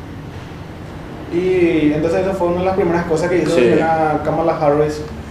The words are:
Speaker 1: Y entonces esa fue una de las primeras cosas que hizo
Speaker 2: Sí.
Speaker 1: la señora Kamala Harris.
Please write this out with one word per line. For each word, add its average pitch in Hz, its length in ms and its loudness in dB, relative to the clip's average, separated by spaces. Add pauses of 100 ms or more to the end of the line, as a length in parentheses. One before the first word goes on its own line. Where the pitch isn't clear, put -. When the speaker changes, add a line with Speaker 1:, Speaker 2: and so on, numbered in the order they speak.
(1300)
Speaker 1:
Y 170 600 2
entonces 165 280 0
esa 190 120 0
fue 175 160 0
una 180 100 0
de 185 60 -2
las 190 100 2
primeras 175 300 2
cosas 165 240 0
que 180 100 2
hizo 156 160 2
Speaker 2:
Sí. 127 60 4
Speaker 1:
la 117 100 6
señora 156 520 2
Kamala 160 340 0
Harris. 151 440 2 (300)